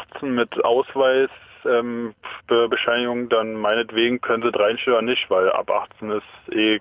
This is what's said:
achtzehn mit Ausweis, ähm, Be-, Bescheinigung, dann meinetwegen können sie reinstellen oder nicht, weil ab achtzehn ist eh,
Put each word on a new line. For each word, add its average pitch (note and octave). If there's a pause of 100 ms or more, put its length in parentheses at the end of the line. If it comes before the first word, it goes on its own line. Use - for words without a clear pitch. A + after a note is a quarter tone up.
achtzehn -
mit A#2
Ausweis, C3 (380)
ähm, A#2 (320)
Be-, A#2
Bescheinigung, A#2+
dann A2+
meinetwegen A2+
können A#2
sie G#2+
reinstellen A2+
oder A2+
nicht, -
weil F#2
ab -
achtzehn G#2+
ist -
eh, G#2+